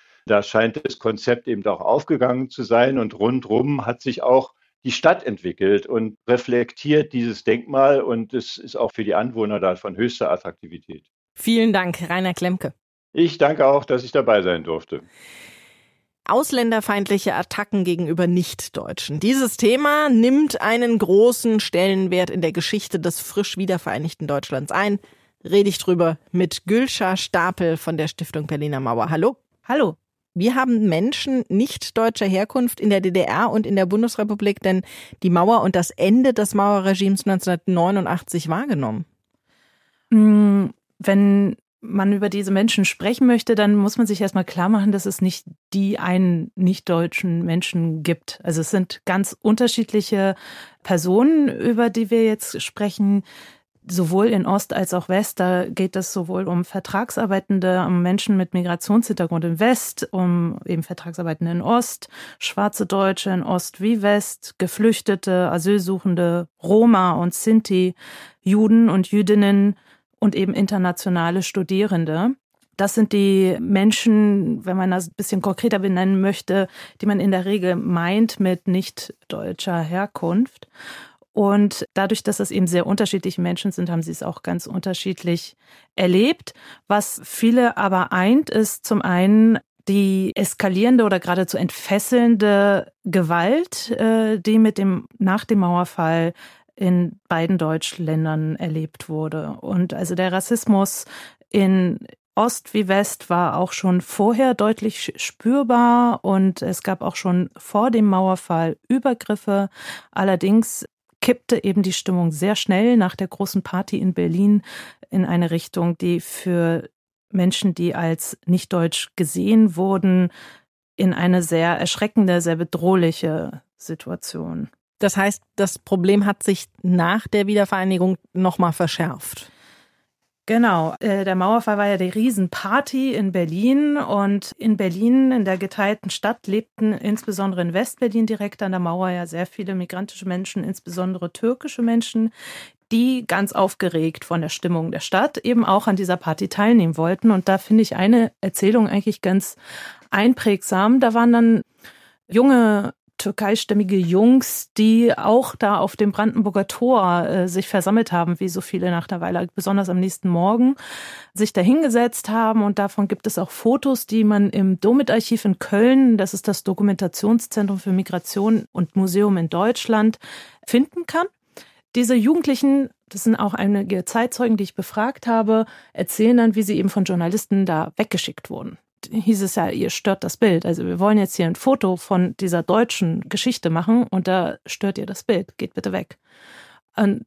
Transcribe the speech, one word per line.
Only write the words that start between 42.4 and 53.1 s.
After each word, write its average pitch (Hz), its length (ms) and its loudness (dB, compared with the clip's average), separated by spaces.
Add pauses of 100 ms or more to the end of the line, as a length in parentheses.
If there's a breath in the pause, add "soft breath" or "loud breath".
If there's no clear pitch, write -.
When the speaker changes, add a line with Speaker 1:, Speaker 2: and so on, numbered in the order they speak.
Speaker 3:
Menschen 202 320 2
sprechen 233 420 0
möchte, 233 300 2
dann 208 180 4
muss 208 240 0
man 233 80 2
sich 196 140 -2
erstmal 196 240 0
klar 196 240 -2
machen, 208 240 4
dass 196 120 -2
es 196 160 -6
nicht 180 260 -2 (280)
die 196 240 0
einen 180 560 0
nicht-deutschen 175 920 -2
Menschen 165 600 -2
gibt. - 400 -6
Also 160 160 -2
es 160 100 -6
sind 185 340 -2
ganz 190 340 -2
unterschiedliche 214 1000 0 (480 loud breath)
Personen, 226 640 2
über 233 420 0
die 220 180 -2
wir 226 160 2
jetzt - 380 -2
sprechen, 202 640 0 (600 loud breath)